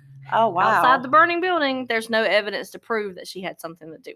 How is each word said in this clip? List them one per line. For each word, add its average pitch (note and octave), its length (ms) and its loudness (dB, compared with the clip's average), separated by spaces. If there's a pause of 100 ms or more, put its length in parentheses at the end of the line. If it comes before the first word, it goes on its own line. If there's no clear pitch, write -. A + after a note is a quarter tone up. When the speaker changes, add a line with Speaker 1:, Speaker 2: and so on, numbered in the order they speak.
(320)
Speaker 1:
Oh, A3+ 160 4
wow. F3+ 140 0 (160)
Speaker 2:
outside B3 260 4
the C4 60 -10
burning E4+ 320 4
building, C#4 460 0
there's A3+ 220 -4
no A3 140 2
evidence G3+ 460 0
to - 100 -18
prove G#3 360 -6
that - 120 -16
she F#3 140 -12
had E3 180 -10
something E3 320 -14
to D#3 60 -18
do - 180 -18